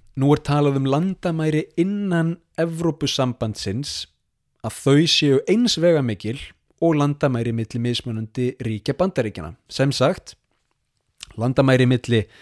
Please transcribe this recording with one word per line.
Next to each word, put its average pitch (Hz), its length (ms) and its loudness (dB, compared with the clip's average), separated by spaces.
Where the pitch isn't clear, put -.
Nú 135 160 2
er 147 140 2
talað 147 340 2
um 135 80 -2
landamæri 156 760 -2
innan 175 640 0
Evrópusambandsins, 143 1500 -4
að 113 140 -8
þau 143 320 4
séu 139 300 4
eins 233 260 2
vegamikil 139 640 0
og 165 160 4
landamæri 139 560 0
milli 117 300 -4
mismunandi 120 760 -4
ríkja 113 400 -6
Bandaríkjanna. 110 640 -4
Sem 139 240 0
sagt, - 400 -2
landamæri 131 480 4
milli 120 380 2